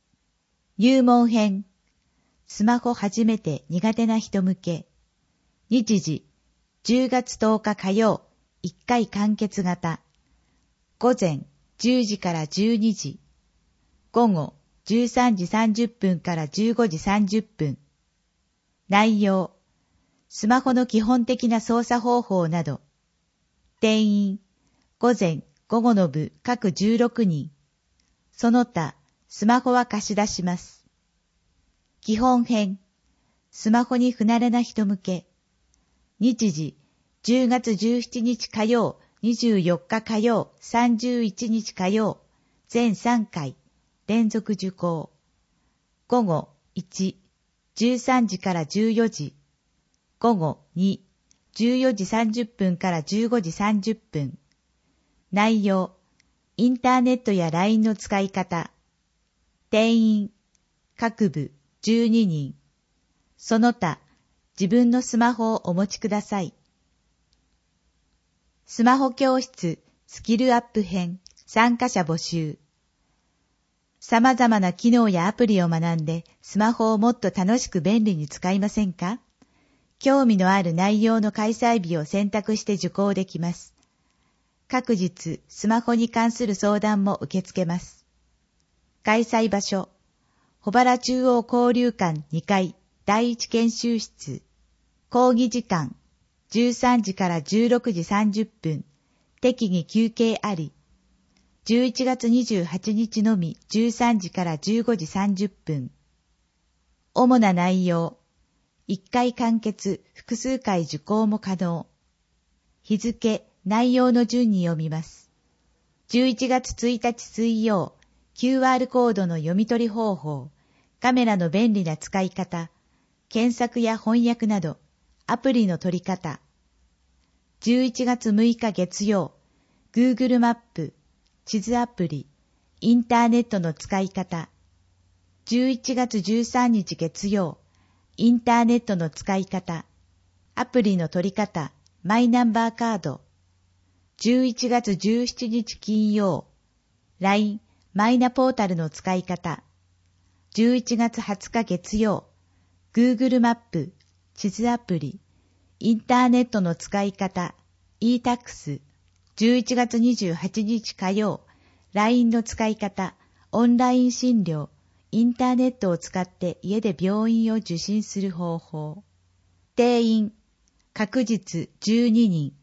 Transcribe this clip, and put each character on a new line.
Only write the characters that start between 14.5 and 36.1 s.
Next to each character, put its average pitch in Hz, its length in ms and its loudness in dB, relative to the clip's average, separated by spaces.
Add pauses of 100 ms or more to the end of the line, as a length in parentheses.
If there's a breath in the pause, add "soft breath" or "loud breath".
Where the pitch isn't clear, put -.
十 233 240 0
三 247 280 2
時 175 100 -4
三 220 260 0
十 226 160 -2
分 185 320 -2
か 175 160 -4
ら 156 120 -4
十 220 260 0
五 233 120 2
時 160 120 -4
三 202 280 0
十 208 140 0
分。 - 380 -6 (1120)
内 208 320 4
容。 190 340 0 (720)
ス - 180 -8
マ 254 140 4
ホ 262 140 0
の 247 100 2
基 220 160 0
本 240 240 2
的 247 240 -2
な 220 140 0
操 233 200 0
作 240 160 -2
方 240 220 0
法 185 280 0
な 170 140 -2
ど。 139 200 -8 (960)
定 220 220 2
員。 202 360 0 (600)
午 240 200 2
前、 160 260 -2 (240)
午 233 120 0
後 233 140 4
の 190 160 4
部、 151 220 -4 (100)
各 233 280 -2
十 220 280 0
六 233 260 0
人。 156 260 -2 (840)
そ 233 180 0
の 240 160 4
他、 175 280 -6 (340)
ス - 180 -6
マ 240 140 4
ホ 254 120 0
は 247 140 2
貸 208 220 -6
し 208 60 -6
出 202 120 0
し - 160 -8
ま 175 160 -2
す。 - 260 -20 (1160)
基 220 160 -2
本 247 260 2
編。 208 340 -2 (720)
ス - 200 -4
マ 240 140 4
ホ 254 120 -4
に 247 160 2
不 220 120 -4
慣 233 140 2
れ 240 120 0
な 240 100 2
人 220 240 -2
向 196 140 -2
け。 180 280 -8 (920)